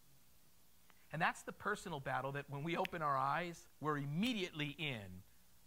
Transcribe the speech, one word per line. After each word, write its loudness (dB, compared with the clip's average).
And 2
that's 2
the -8
personal -2
battle 0
that -2
when -4
we 2
open 0
our 4
eyes, 2
we're 2
immediately 2
in -2